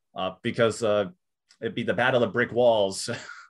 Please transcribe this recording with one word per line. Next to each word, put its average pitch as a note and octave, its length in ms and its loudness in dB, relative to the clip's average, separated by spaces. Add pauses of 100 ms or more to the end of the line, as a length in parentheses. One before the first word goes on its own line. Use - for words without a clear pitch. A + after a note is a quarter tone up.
(140)
uh, F#2 160 -6 (100)
because, A2+ 420 0
uh, G#2 220 2 (560)
it'd A2+ 140 -6
be A#2+ 80 -4
the G#2 100 -2
battle A#2+ 300 2
of G2+ 100 0
brick A#2+ 180 0
walls. A2 580 2 (400)